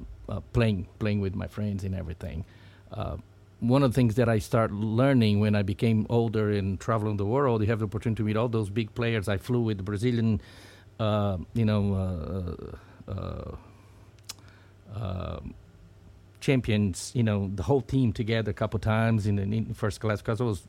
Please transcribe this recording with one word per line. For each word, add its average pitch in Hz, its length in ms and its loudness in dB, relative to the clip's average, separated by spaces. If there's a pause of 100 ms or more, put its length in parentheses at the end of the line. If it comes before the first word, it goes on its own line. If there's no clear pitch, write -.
(280)
uh, - 140 -6 (100)
playing, 107 360 2 (120)
playing 104 220 0
with 98 140 -2
my 92 120 -6
friends 101 380 -4
and 92 100 -4
everything. 82 480 -8 (480)
Uh, - 260 -6 (420)
one 127 240 4
of 127 80 4
the - 40 -2
things 120 200 4
that 117 140 4
I 113 100 4
start 110 320 2
learning 110 680 4
when 107 160 4
I 104 80 2
became 107 460 2
older 110 420 2
and 98 280 0
traveling 107 380 -2
the 98 80 -2
world, 120 360 2
you 101 60 2
have 110 120 0
the 113 60 -2
opportunity 107 320 -2
to 117 60 0
meet 107 140 0
all 120 120 0
those 110 200 0
big 104 240 -2
players. 113 340 -2
I 101 100 2
flew 123 240 0
with 110 160 0
the 95 60 -8
Brazilian, 110 580 2 (580)
uh, 104 380 2 (160)
you 113 120 2
know, 95 1120 -2 (300)
uh, - 40 -6
uh, - 440 -8 (1400)
uh, 92 440 -6 (1000)
champions, 104 760 0
you 123 80 2
know, 101 320 2
the 95 80 -2
whole 139 180 2
team 127 320 0
together 110 380 -2
a - 20 -2
couple 110 260 -2
times 110 460 2
in, 101 140 2
in 107 340 -2
first 107 260 -4
class, 107 220 -2
'cause 110 180 -2
I 123 40 -2
was 110 260 -2